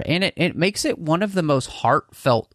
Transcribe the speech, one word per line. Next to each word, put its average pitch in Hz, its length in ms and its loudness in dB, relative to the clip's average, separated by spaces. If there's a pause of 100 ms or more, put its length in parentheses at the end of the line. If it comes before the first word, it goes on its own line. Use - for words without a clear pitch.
And 175 180 0
it, 180 140 -2
it 175 180 0
makes 196 300 -2
it 269 140 -2
one 165 240 0
of 202 100 -4
the 185 100 0
most 143 240 2
heartfelt - 880 0